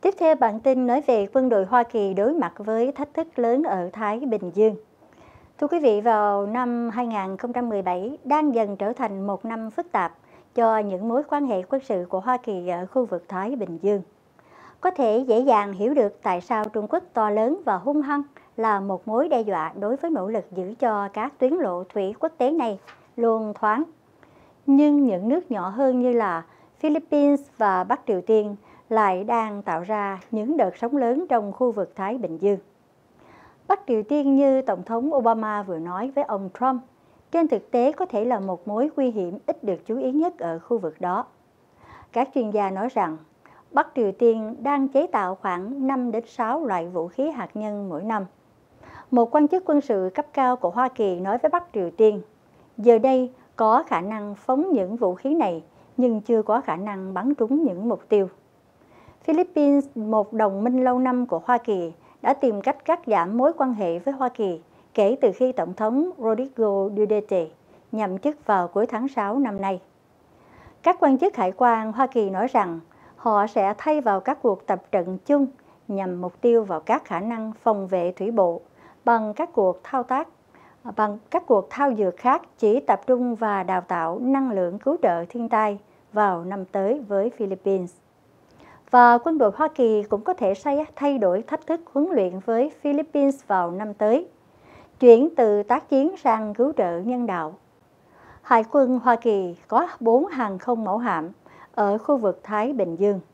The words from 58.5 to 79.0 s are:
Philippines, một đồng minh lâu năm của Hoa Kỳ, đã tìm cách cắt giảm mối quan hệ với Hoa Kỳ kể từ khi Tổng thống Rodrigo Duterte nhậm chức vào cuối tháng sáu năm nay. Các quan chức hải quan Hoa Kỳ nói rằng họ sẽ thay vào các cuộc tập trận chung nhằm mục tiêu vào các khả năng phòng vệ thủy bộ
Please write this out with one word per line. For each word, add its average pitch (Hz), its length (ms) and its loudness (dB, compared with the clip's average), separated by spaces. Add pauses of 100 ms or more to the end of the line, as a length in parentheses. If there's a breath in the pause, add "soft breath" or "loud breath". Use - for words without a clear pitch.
Philippines, 294 720 2
một 214 380 -2
đồng 208 320 0
minh 254 200 2
lâu 254 140 2
năm 247 280 0
của 170 180 -4
Hoa 240 140 2
Kỳ, 180 340 -4 (300 soft breath)
đã 277 120 2
tìm 233 260 0
cách - 240 -4
cắt 330 220 0
giảm 196 320 0
mối 285 200 4
quan 262 160 0
hệ 180 240 -2
với 277 160 -4
Hoa 262 140 -2
Kỳ 196 320 -4 (340 soft breath)
kể 214 260 2
từ 185 120 4
khi 254 200 0
Tổng 180 220 -4
thống 254 440 0
Rodrigo 220 760 0
Duterte 208 500 0 (460 soft breath)
nhậm 202 260 -4
chức 294 280 -4
vào 185 220 2
cuối 196 180 0
tháng 240 220 -6
sáu 220 300 -2
năm 214 220 -2
nay. 196 200 -4 (1000 soft breath)
Các 349 180 4
quan 269 180 4
chức 381 180 0
hải 190 200 0
quan 226 360 2
Hoa 254 140 0
Kỳ 220 240 0
nói 190 160 -2
rằng 185 340 0 (360 soft breath)
họ 208 300 2
sẽ 208 320 0
thay 302 220 0
vào 202 200 2
các - 220 -4
cuộc 196 240 0
tập 190 160 -2 (100)
trận 185 340 -2
chung 285 200 4 (420 soft breath)
nhằm 185 320 -6
mục 180 200 -10
tiêu 233 240 4
vào 175 160 -4
các - 240 -2
khả 175 160 -6
năng 220 320 -8 (100)
phòng 202 240 0
vệ 180 260 -2
thủy 196 180 -6
bộ 185 300 0 (440 soft breath)